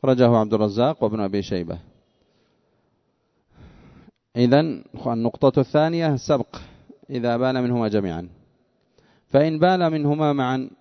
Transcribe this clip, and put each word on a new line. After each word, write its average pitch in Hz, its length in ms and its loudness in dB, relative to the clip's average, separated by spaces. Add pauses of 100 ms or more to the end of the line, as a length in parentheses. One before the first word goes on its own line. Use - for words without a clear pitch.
رجاه 123 320 4
عبد 110 180 0
الرزاق 110 500 0
وابن 107 160 -2
أبي 98 220 -2
شيبة. 87 360 -6 (2500)
إذن 123 480 2 (220)
النقطة 117 540 0
الثانية 156 540 0
السبق، 131 420 -2 (540)
إذا 120 260 -2
بال 127 260 -2
منهما 120 260 -2
جميعاً، 90 400 -4 (1000)
فإن 156 300 2
بال 180 320 2
منهما 151 420 0
معاً 131 380 -4 (100)